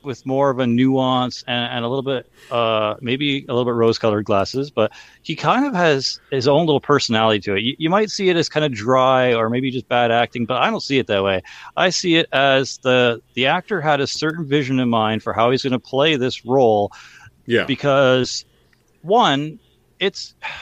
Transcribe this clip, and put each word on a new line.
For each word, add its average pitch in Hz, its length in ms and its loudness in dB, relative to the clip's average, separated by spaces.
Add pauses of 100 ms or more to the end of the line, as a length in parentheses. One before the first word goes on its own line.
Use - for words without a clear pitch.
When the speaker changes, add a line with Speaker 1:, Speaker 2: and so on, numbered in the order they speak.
Speaker 1:
with 135 240 -10
more 135 240 0
of 123 80 -4
a 127 80 0
nuance 127 800 0
and, 120 260 -4
and 120 120 -6
a 117 40 -4
little 131 140 -4
bit, 127 260 -6 (220)
uh, 110 500 0
maybe 135 480 -4
a 135 60 -4
little 123 100 0
bit 120 100 -2
rose-colored 113 500 0
glasses, 110 480 -2
but 107 180 0 (320)
he 160 140 -8
kind 208 280 0
of 285 100 -4
has 156 440 0 (140)
his 131 160 0
own 151 180 4
little 143 140 2
personality 113 600 2
to 101 140 -4
it. 101 80 0
You, 127 160 -4
you 160 120 -2
might 208 200 0
see 190 180 -2
it 180 80 2
as 160 120 0
kinda 151 220 0
dry 127 640 2
or 113 160 0
maybe 131 200 -2
just 123 180 -8
bad 120 220 2
acting, 117 360 0
but 123 140 -4
I 151 100 2
don't 208 120 -6
see 135 160 0
it 117 80 0
that 101 160 0
way. 98 200 0 (340)
I 180 140 2
see 165 260 0
it 165 160 2
as 135 460 0
the, 123 440 2 (120)
the 123 120 0
actor 180 340 -2
had 147 200 0
a 139 80 -2
certain 160 360 -4
vision 135 360 0
in 127 80 0
mind 110 340 0
for 107 100 -6
how 113 200 2
he's 131 100 -2
gonna 127 160 -2
play 143 380 0
this 123 280 -4
role. 110 460 2 (560)
Speaker 2:
Yeah. 113 180 0
Speaker 1:
Because, 131 800 0 (580)
one, 156 560 0 (420)
it's, - 340 -6 (280)